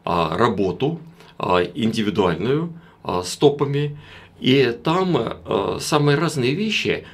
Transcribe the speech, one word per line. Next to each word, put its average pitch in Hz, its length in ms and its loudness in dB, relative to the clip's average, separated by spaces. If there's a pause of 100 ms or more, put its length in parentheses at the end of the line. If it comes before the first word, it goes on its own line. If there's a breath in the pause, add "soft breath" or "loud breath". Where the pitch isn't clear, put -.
а, 85 340 0
работу, 110 640 0 (380 loud breath)
а, 90 260 2
индивидуальную, 107 1080 0 (300 loud breath)
а, 90 200 -4
с - 140 -8
топами. 147 600 0 (420 loud breath)
И 127 440 4
там, 175 340 0
э, 104 640 -4
самые 143 380 2
разные 131 360 -2
вещи, 208 600 -2